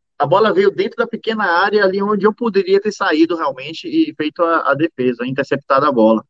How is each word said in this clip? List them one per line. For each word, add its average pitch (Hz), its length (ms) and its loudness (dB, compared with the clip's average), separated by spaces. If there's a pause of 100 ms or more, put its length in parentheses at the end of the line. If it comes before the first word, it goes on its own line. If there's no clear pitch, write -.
(180)
a 143 80 0
bola 196 260 4
veio 196 180 2
dentro 185 260 -4
da 233 100 -2
pequena 220 380 -6
área 196 400 2
ali 190 180 0
onde 202 240 0
eu 214 60 2
poderia 196 480 0
ter 208 120 -4
saído 170 440 0
realmente 156 520 -8
e 151 260 0
feito 151 280 -4
a, 165 280 0
a 139 40 2
defesa, 127 520 -2
interceptado 135 600 -2
a 143 60 2
bola. 110 380 2